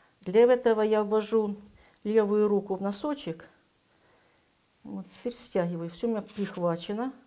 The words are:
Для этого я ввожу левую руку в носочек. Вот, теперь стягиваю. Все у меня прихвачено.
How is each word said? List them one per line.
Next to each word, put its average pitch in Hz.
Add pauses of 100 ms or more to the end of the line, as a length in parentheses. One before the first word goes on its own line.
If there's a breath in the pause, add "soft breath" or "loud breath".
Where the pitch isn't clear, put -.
(220 soft breath)
Для 196
этого 240
я 214
ввожу 208 (480 soft breath)
левую 214
руку 196
в 185
носочек. 202 (1400 soft breath)
Вот, 196
теперь -
стягиваю. 170
Все 233
у 233
меня 208
прихвачено. 196 (160)